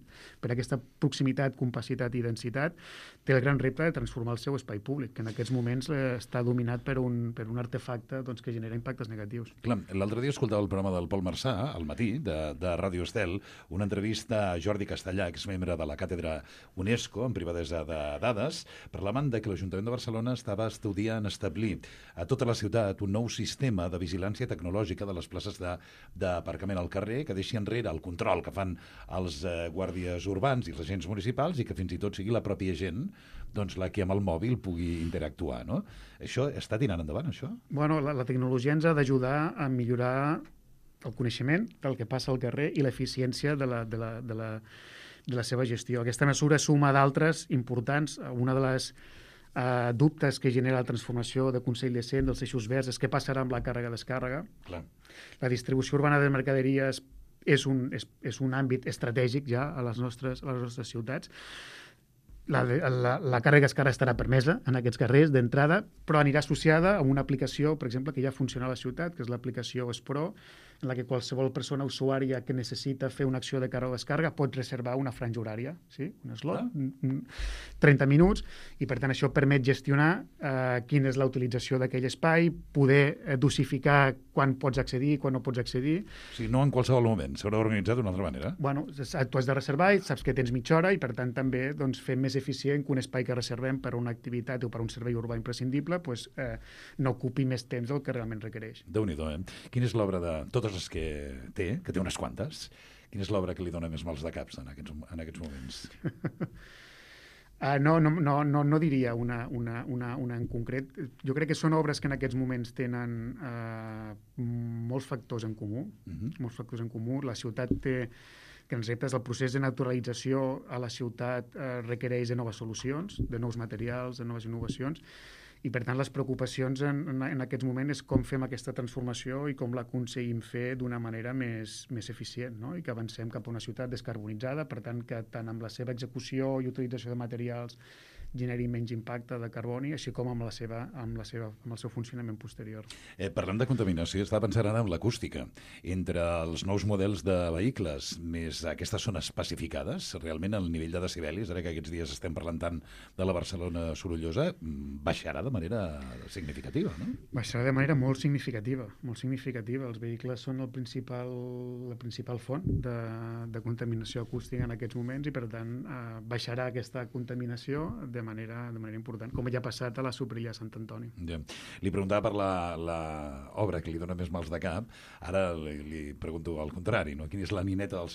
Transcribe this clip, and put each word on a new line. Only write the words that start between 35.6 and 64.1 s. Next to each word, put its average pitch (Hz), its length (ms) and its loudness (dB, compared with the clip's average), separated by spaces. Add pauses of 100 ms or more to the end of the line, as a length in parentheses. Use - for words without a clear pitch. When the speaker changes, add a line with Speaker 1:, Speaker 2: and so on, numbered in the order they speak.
Speaker 2:
no? 143 180 0 (360)
Això 135 340 0
està - 240 -4
tirant 107 220 2
endavant, 82 300 -2
això? - 200 -6 (200)
Speaker 1:
Bueno, 151 320 2
la, 143 120 0
la 127 120 -2
tecnologia 127 480 2
ens 156 120 4
ha 165 80 6
d'ajudar 139 640 4
a 143 120 0
millorar 127 720 2 (640)
el 120 80 -6
coneixement 139 540 2 (140)
del 135 140 0
que 117 100 -4
passa 131 260 0
al 131 80 2
carrer 139 360 0
i 160 60 4
l'eficiència 127 760 0
de 139 120 0
la, 117 180 0
de 113 120 -4
la, 113 120 -4 (120)
de 120 140 -6
la, 110 140 -4 (800)
de 120 80 -2
la 120 80 2
seva 123 220 2
gestió. 120 360 0
Aquesta 120 240 2
mesura 147 320 6
suma 143 340 6
d'altres 139 600 6
importants. 127 640 2 (160)
Una 123 240 4
de 135 80 6
les, 131 220 2 (680)
eh, 123 380 4
dubtes 143 460 4
que 131 120 4
genera 131 300 4
la - 20 2
transformació 120 680 0
de 123 100 2
Consell 123 320 0
de 120 100 0
Cent, 135 220 2
dels 127 160 0
eixos 117 260 -2
verds, 127 220 2
és 120 100 -4
què 131 100 2
passarà 135 360 0
amb 127 80 -2
la 120 100 0
càrrega-descàrrega. 127 800 -2 (220)
Speaker 2:
Clar. 87 180 -8 (580)
Speaker 1:
La 127 80 4
distribució 131 480 2
urbana 147 220 8
de 143 100 8
mercaderies 135 720 2 (440)
és 143 200 8
un, 131 280 2
és, 117 120 -4 (160)
és 127 200 -4
un 131 120 2
àmbit 131 340 2
estratègic 127 600 2
ja 123 300 0
a 127 80 -2
les 117 140 -2
nostres, 127 440 -4
a 139 80 -4
les 127 140 -2
nostres 120 240 -8
ciutats. 117 400 -6 (1160)
La 135 160 4
de, 123 160 4
la, 127 400 2
la 127 240 2
càrrega-descàrrega 139 480 8
estarà 123 240 4